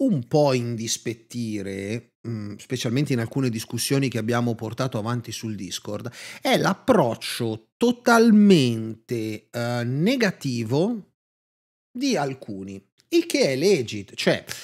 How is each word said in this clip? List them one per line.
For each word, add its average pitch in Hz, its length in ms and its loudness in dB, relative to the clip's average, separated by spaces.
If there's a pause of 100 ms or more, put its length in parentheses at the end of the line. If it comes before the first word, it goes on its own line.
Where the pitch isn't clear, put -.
un 170 240 0
po' 147 240 4
indispettire, 113 1600 -6 (160)
mm, 107 300 -8
specialmente 131 540 -2
in 123 60 0
alcune 123 320 -2
discussioni 123 580 -2
che 113 100 -4
abbiamo 117 360 0
portato 117 440 -6
avanti 117 340 -6
sul 110 240 -8
Discord, 101 520 -10 (320)
è 254 180 2
l'approccio 143 1160 0
totalmente, 156 1700 4
eh, 120 340 -2
negativo 156 1300 0 (760)
di 247 260 -2
alcuni, 101 640 -6 (280)
il 339 180 2
che 294 220 0
è 135 80 0
legit. 131 580 0
Cioè, 151 300 0 (200)